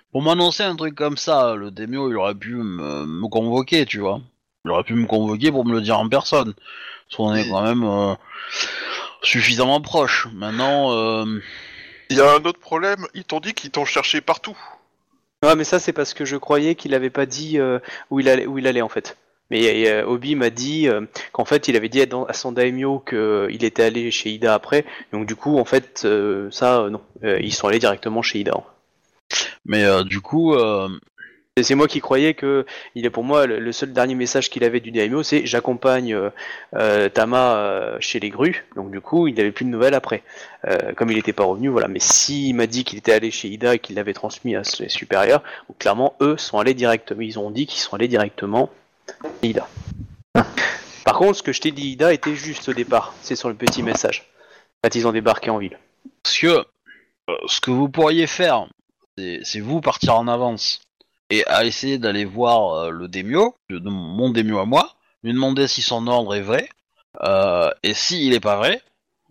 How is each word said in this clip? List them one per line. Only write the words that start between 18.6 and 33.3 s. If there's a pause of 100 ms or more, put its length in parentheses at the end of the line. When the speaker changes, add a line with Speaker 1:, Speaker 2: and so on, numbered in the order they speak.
Speaker 3:
allait,
en
fait. (340)
Mais,
euh,
Obi
m'a
dit,
euh, (300)
qu'en
fait,
il
avait
dit
à,
dans,
à
son
daimyo
que,
euh,
il
était
allé
chez
Ida
après. (280)
Donc,
du
coup,
en
fait,
euh,
ça,
euh,
non. (240)
Euh,
ils
sont
allés
directement
chez
Ida. (1120)
Speaker 1:
Mais,
euh,
du
coup,
euh, (720)
Speaker 3:
Et
c'est
moi
qui
croyais
que, (300)
il
est,
pour
moi,